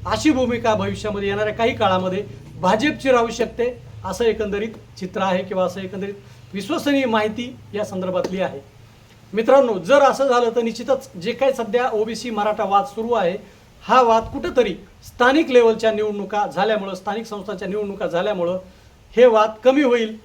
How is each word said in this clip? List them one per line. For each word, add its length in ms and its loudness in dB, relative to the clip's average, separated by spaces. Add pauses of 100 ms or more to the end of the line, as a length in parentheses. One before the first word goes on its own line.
अशी 240 0
भूमिका 460 2
भविष्यामध्ये 540 -4
येणाऱ्या 240 -2
काही 220 0
काळामध्ये 500 0 (360)
भाजपची 500 0
राहू 160 4
शकते, 540 -4 (240)
असं 200 -2
एकंदरीत 720 -4
चित्र 240 -6
आहे 220 0
किंवा 220 -2
असं 160 -6
एकंदरीत 320 -8 (400)
विश्वसनीय 520 0
माहिती 500 -2 (180)
या 120 -4
संदर्भातली 560 -4
आहे. 180 -4 (760)
मित्रांनो, 460 4
जर 220 4
असं 260 4
झालं 280 2
तर 60 2
निश्चितच 520 -4
जे 180 -6
काही 220 0
सध्या 360 0
ओबीसी 400 -4
मराठा 340 -2
वाद 220 2
सुरू 280 -4
आहे, 240 0 (460)
हा 180 4
वाद 220 4
कुठंतरी 520 -2 (300)
स्थानिक 440 2
लेवलच्या 420 4
निवडणुका 560 -4
झाल्यामुळं, 480 -2
स्थानिक 300 -8
संस्थांच्या 420 -10
निवडणुका 400 -6
झाल्यामुळं 520 -2 (580)
हे 80 10
वाद 240 6 (140)
कमी 200 4
होईल 420 0